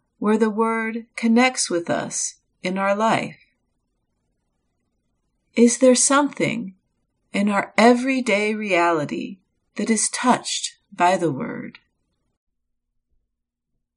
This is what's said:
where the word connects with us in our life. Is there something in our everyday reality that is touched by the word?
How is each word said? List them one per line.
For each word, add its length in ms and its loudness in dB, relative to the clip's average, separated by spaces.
where 180 2
the 140 0
word 640 -4
connects 560 2
with 180 -4
us 520 -6
in 160 -4
our 200 0
life. 420 -2
Is 240 4
there 160 6
something 800 0
in 160 0
our 300 -4
everyday 760 2
reality 840 -2
that 140 -2
is 180 0
touched 720 -2
by 240 2
the 140 -2
word? 480 -10